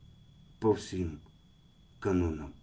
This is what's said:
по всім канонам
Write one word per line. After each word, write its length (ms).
по 140
всім 460
канонам 520